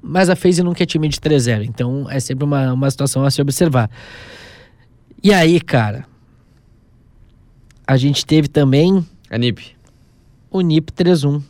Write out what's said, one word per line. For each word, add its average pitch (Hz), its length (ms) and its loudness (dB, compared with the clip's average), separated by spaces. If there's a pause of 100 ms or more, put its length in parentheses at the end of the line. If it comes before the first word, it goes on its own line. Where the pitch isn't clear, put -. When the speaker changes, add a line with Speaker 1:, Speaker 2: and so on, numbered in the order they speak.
Speaker 1:
Mas 180 280 0
a 185 60 2
FaZe 180 280 2
nunca 175 200 -2
é - 20 0
time 156 220 -4
de 143 120 -4
três 151 240 0
zero. 113 200 -2
Então 123 460 -6
é 135 100 -6
sempre 131 240 -6
uma, 139 300 -2
uma 135 160 0
situação 135 360 -2
a 143 60 0
se 147 100 -2
observar. 139 480 0 (1300)
E 202 100 4
aí, 170 260 4
cara? 113 460 -2 (1800)
A 131 120 2
gente 139 280 0
teve 156 220 2
também 151 580 2 (240)
Speaker 2:
A 113 80 -6
nip. - 380 -4 (760)
Speaker 1:
O 190 120 -2
nip 160 300 0
três 175 320 2
um. 143 260 0